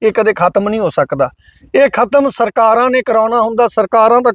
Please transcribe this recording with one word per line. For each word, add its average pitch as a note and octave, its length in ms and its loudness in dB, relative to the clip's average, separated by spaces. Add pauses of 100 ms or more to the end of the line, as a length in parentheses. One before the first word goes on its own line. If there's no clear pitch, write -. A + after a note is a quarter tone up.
ਇਹ G#3+ 100 2
ਕਦੇ G#3+ 200 0
ਖਤਮ F#3+ 360 -2
ਨਹੀਂ A3 120 -4
ਹੋ F3+ 100 -2
ਸਕਦਾ। C#3 400 -2 (440)
ਇਹ C#4 180 4
ਖਤਮ C4 360 0
ਸਰਕਾਰਾਂ A3+ 640 0
ਨੇ B3+ 120 -2
ਕਰਾਉਣਾ A3+ 380 0
ਹੁੰਦਾ, A3+ 260 0
ਸਰਕਾਰਾਂ A3+ 560 2
ਤਾਂ A#3+ 120 0